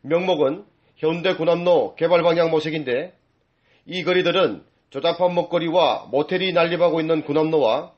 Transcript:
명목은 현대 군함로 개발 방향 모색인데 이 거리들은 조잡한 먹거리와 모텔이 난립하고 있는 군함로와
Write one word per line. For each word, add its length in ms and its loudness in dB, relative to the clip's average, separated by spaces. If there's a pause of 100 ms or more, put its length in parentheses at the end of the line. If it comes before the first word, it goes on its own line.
명목은 640 0 (320)
현대 380 -2
군함로 600 0
개발 260 2
방향 300 2
모색인데 640 -2 (720)
이 180 -8
거리들은 600 0 (260)
조잡한 440 -2
먹거리와 800 0
모텔이 400 -2
난립하고 480 0
있는 240 -2
군함로와 760 0